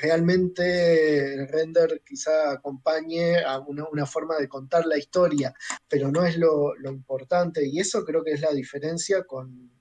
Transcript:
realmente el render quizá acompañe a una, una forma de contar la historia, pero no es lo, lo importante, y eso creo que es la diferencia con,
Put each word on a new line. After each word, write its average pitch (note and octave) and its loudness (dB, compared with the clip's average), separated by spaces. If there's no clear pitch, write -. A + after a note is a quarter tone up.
realmente E3+ 2
el C3+ -6
render D#3+ 2
quizá D#3 0
acompañe D#3+ -2
a C3+ -2
una, C#3+ -8
una D3 -2
forma D#3+ -4
de C#3 -2
contar C#3 -2
la D#3 2
historia, D3 2
pero C#3 0
no E3 2
es E3+ 0
lo, D3+ 4
lo C3+ -10
importante, D3 -2
y C#3 -4
eso G3+ -2
creo D#3+ 0
que D#3 -2
es D3 -2
la D#3 0
diferencia D#3 -2
con, B2+ -14